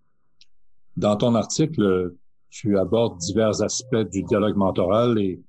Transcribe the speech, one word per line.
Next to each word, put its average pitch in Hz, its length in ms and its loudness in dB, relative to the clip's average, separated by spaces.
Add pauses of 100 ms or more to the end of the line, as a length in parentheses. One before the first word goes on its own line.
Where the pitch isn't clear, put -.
(960)
Dans 104 200 2
ton 117 180 2
article, 101 800 0 (340)
tu 101 300 -2
abordes 92 400 0
divers 98 440 0
aspects 104 480 -2
du 95 120 -4
dialogue 101 340 0
mentoral 101 640 2
et 95 300 -4